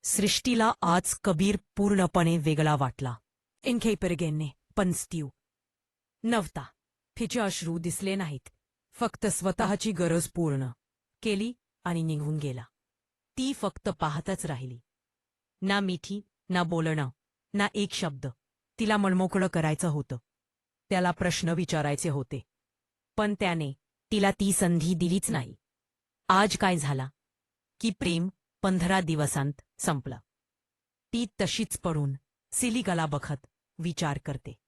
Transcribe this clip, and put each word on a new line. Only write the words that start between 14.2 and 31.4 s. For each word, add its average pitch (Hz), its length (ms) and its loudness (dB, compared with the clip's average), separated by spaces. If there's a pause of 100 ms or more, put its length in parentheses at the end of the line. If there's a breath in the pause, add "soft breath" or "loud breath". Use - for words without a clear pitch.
राहिली. 127 340 -8 (840)
ना 196 180 2
मिठी, 196 420 -4 (280)
ना 180 140 2
बोलणं, 160 460 0 (440)
ना 202 200 2
एक 202 200 -2
शब्द. 143 340 -6 (520)
तिला 214 180 2
मनमोकळं 185 500 2
करायचं 156 400 0
होतं, 143 300 -2 (720)
त्याला 180 220 2
प्रश्न 170 380 0
विचारायचे 156 600 0
होते, 135 300 -4 (800)
पण 208 220 2
त्याने 165 340 0 (380)
तिला 196 200 4
ती 196 200 0
संधी 170 420 2
दिलीच 175 380 0
नाही. - 240 -4 (720)
आज 196 300 6
काय 185 200 2
झाला 139 320 -2 (680)
की 226 100 0
प्रेम 175 400 0 (320)
पंधरा 190 400 2
दिवसांत 147 600 0 (160)
संपलं? 135 400 -2 (960)
ती 233 120 -2 (160)